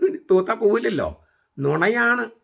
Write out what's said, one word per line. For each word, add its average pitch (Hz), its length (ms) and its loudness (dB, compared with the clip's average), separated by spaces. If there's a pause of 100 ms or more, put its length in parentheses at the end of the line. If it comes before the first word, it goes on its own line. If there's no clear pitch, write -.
(300)
തൂത്താ 190 240 2
പോവില്ലല്ലോ. 214 720 -2 (340)
നുണയാണ്, 214 720 0 (140)